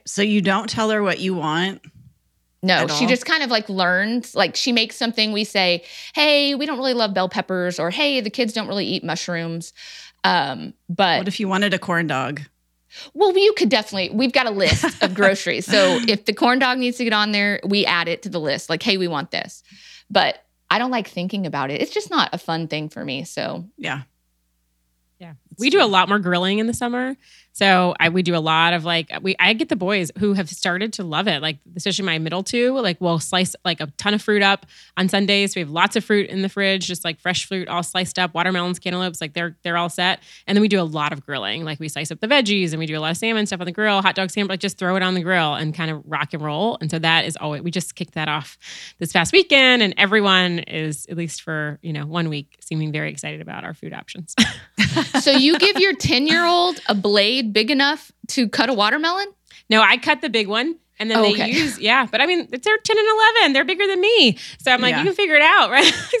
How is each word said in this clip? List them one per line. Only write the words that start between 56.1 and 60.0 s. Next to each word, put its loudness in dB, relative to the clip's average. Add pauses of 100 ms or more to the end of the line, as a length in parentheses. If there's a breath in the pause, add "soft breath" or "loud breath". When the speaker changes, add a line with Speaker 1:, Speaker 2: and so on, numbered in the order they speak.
Speaker 2:
a 2
blade 2
big 2
enough 0 (180)
to 0
cut 0
a 0
watermelon? 0 (420 loud breath)
Speaker 3:
No, 6
I 6
cut 0